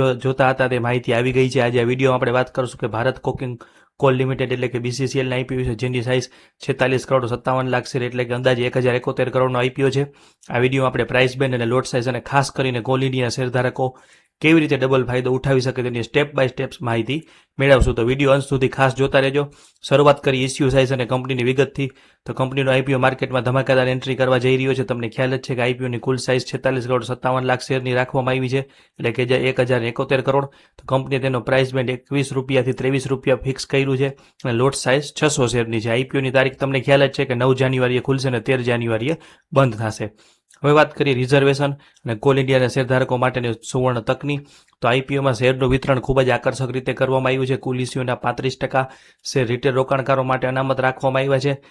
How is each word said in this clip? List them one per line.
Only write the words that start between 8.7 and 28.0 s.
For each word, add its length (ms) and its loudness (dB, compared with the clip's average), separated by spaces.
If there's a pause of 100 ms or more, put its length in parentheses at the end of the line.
હજાર 180 2
એકોતેર 300 0
કરોડનો 320 0
આઈ 160 0
પી 100 2
ઓ 20 2
છે. 140 0 (460)
આ 80 0
વીડિયોમાં 340 2
આપણે 200 0
પ્રાઇસ 260 2
બેન્ડ 220 0
અને 120 0
લોટ 200 0
સાઇઝ 160 -2
અને 120 -4 (120)
ખાસ 260 2
કરીને 320 -2
કોલ 180 0
ઇન્ડિયાના 300 -2
શેરધારકો 500 -2 (540)
કેવી 180 6
રીતે 160 0
ડબલ 320 2
ફાયદો 240 0
ઉઠાવી 280 2
શકે, 220 -4
તેની 240 -4
step 320 0
by 80 2
step 340 -6
માહિતી 380 -2 (400)
મેળવશું. 360 4
તો 100 0
વીડિયો 280 2
અંત 100 2
સુધી 260 0
ખાસ 280 0
જોતા 240 2
રહેજો. 240 0 (400)
શરૂઆત 400 6
કરી 200 0
ઇશ્યુ 260 0
સાઇઝ 220 4
અને 140 -2
કંપનીની 440 -2
વિગતથી. 360 0 (400)
તો 80 -6
કંપનીનો 380 0
આઈ 100 2
પી 160 0
ઓ 60 2
માર્કેટમાં 420 0
ધમાકેદાર 420 2
એન્ટ્રી 280 -2
કરવા 220 2
જઈ 180 2
રહ્યો 180 0
છે. 100 -2
તમને 240 -6
ખ્યાલ 280 -2
જ 40 -4
છે 140 -6
કે 80 -2
આઈ 160 0
પી 60 -6
ઓ 40 -4
ની 100 -4
કુલ 180 0
સાઇઝ 340 -2
છેતાલીસ 400 -2
કરોડ 200 -2
સત્તાવન 400 -2
લાખ 180 0
શેરની 260 -2
રાખવામાં 420 0